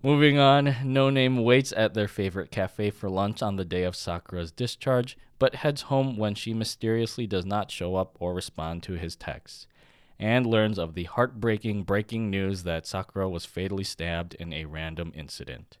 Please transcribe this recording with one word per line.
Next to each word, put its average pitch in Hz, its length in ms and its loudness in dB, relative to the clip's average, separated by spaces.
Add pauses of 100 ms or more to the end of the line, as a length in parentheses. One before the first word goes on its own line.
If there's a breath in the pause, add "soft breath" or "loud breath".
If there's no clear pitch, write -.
Moving 143 380 6
on, 139 360 8 (100)
No 135 240 4
Name 131 340 4
waits 127 320 6
at 110 180 2
their 104 140 0
favorite 95 440 -4
cafe 104 380 -2
for 101 200 -8
lunch 98 340 0
on 101 140 -2
the 95 80 -2
day 90 180 0
of 90 140 -2
Sakura's 85 540 -6
discharge, 123 640 -2 (220 soft breath)
but 131 160 4
heads 143 280 -2
home 135 320 0
when 104 200 0
she 113 180 -6
mysteriously 113 760 -2
does 92 180 0
not 101 240 -2
show 90 280 -2
up 92 200 -2
or 90 160 -4
respond 85 500 -6
to 92 100 -8
his 82 240 -8
texts, - 500 -14 (500 soft breath)
and 120 300 2
learns 107 320 2
of 82 160 -4
the 90 80 -6
heartbreaking 110 800 -2
breaking 104 460 -2
news 98 340 -2
that 82 240 -4
Sakura 95 400 -4
was 87 180 -6
fatally 98 380 -6
stabbed 85 520 -6
in 85 180 -10
a 80 100 -6
random 156 500 -8
incident. - 680 -14